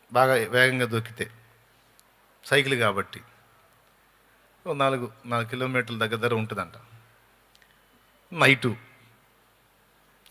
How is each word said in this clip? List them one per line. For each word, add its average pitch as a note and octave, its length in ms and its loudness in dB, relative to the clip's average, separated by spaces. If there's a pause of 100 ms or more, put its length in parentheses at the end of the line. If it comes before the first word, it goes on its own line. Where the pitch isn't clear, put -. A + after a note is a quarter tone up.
(120)
బాగా C3 220 4
వేగంగా B2 520 2
దొక్కితే, A2+ 440 -6 (1120)
సైకిల్ C3+ 360 2
కాబట్టి. G2 400 -2 (1500)
ఓ F3 60 -6
నాలుగు, C3+ 400 0 (140)
నాలుగు A#2 220 -2
కిలోమీటర్ల B2+ 500 -4
దగ్గర A2 180 -2
దగ్గర A#2 180 0
ఉంటుందంట. G#2+ 420 -6 (1600)
నైటు C3+ 440 4 (1500)